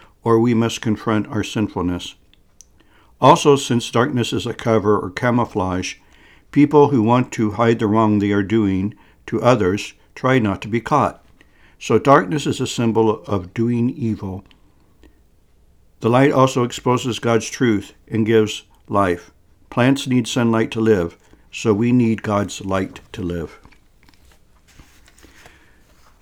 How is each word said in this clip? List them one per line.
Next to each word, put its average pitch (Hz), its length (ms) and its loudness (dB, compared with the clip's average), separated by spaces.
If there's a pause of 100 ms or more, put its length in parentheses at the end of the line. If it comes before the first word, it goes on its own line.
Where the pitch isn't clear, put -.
(220)
or 113 160 2
we 117 160 2
must 113 280 0
confront 107 460 -2
our 107 180 -6
sinfulness. 90 680 -6 (1080)
Also, 147 340 6
since 123 340 -2
darkness 120 440 -2
is - 120 -4
a 117 80 -8
cover 107 460 0
or 95 100 -8
camouflage, 101 880 -4 (560)
people 143 380 4
who 123 140 2
want 123 300 2
to 107 180 -2
hide 113 280 2
the 113 80 -2
wrong 107 320 2
they 101 120 0
are 101 120 0
doing 101 520 -2 (320)
to 110 140 -4
others 104 520 0 (220)
try 131 240 0
not 98 240 -2
to 110 40 -12
be 113 140 -4
caught. 127 420 -2 (540)
So - 220 0
darkness 156 480 2
is 120 120 -4
a 127 80 -4
symbol 110 580 0
of 92 280 -6
doing 120 380 -2
evil. 98 520 -8 (1600)
The 113 80 0
light 135 220 4
also 131 320 2
exposes 120 560 -4
God's 117 300 -2
truth 110 440 -2 (140)
and 110 180 -2
gives 110 380 0 (240)
life. 98 440 -2 (380)
Plants 135 380 0
need 127 200 0
sunlight 113 440 0
to 113 100 -4
live, 101 360 2 (340)
so 113 220 -2
we 117 180 0
need 113 320 2
God's 101 380 -4
light 95 400 -6 (100)
to - 100 -12
live. 85 380 -8 (2500)